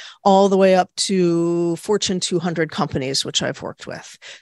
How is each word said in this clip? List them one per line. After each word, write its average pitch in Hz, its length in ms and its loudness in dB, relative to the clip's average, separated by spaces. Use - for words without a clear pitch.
all 196 240 6
the 196 80 2
way 190 200 6
up 185 200 0
to 170 800 0
Fortune 196 460 -2
two 175 180 -2
hundred 165 320 -2
companies, 139 540 -4
which - 180 -4
I've 131 180 -6
worked - 240 -12
with. - 320 -14